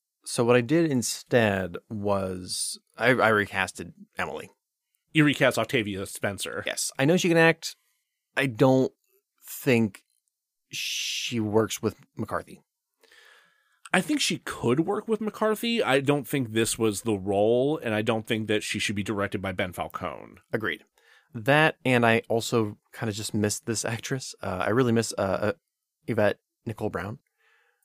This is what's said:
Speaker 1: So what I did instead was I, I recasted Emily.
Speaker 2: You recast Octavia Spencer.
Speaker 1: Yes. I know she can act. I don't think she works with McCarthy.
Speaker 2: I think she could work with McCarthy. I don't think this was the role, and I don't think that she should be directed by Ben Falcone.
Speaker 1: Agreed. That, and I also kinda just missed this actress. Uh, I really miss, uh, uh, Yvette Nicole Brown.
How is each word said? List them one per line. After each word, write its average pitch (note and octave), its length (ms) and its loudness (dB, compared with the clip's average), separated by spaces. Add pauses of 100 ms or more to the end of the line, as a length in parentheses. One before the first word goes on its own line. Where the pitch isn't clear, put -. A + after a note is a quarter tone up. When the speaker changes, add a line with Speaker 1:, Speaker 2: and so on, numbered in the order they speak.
(260)
Speaker 1:
So - 180 -2
what A#2+ 120 6
I B2 60 6
did D#3 300 2
instead G#2 840 0 (120)
was F#2+ 880 -4 (180)
I, A#2 140 4
I A2 200 4
recasted A2 640 -2 (240)
Emily. D#3 320 -8 (640)
Speaker 2:
You D3+ 120 6
recast C3+ 340 2
Octavia G#2 460 -2
Spencer. F#2+ 600 -6
Speaker 1:
Yes. - 340 -6
I C3+ 60 2
know E3+ 120 4
she F3+ 120 2
can E3 80 4
act. E3 380 2 (600)
I C3+ 120 0
don't C3 440 4 (560)
think A2+ 560 0 (680)
she - 680 -6
works G#2+ 420 2
with G#2+ 140 0 (200)
McCarthy. - 460 -8 (1300)
Speaker 2:
I F#3 80 4
think D4 180 -2
she - 200 -2
could - 420 -2
work G3+ 260 -4
with A3 140 -2
McCarthy. A3 600 0
I C3+ 200 2
don't C#3+ 260 0
think B2+ 240 -2
this A2+ 260 0
was A2 240 0
the G#2+ 160 0
role, G#2+ 640 2
and A2 140 -2
I A2 60 0
don't A2+ 260 -2
think G#2+ 220 -2
that G#2+ 120 2
she - 180 -4
should G2+ 180 -2
be G#2 40 -2
directed G2+ 400 -4
by F#2+ 120 -4
Ben F#2 180 -4
Falcone. D2+ 640 -10 (160)
Speaker 1:
Agreed. G#2+ 320 -4 (500)
That, C3+ 520 2
and B2 200 4
I A2+ 220 4
also A2+ 500 -2 (160)
kinda A2 200 -6
just G#2 200 -8
missed G#2 320 0
this A2+ 200 -4
actress. B2 580 -6
Uh, F#2+ 220 -4
I G#2+ 40 0
really A#2+ 220 2
miss, A2+ 260 0
uh, - 40 0
uh, G2 300 0 (540)
Yvette G#2+ 320 2 (280)
Nicole A2 240 -4
Brown. F#2+ 300 -8 (640)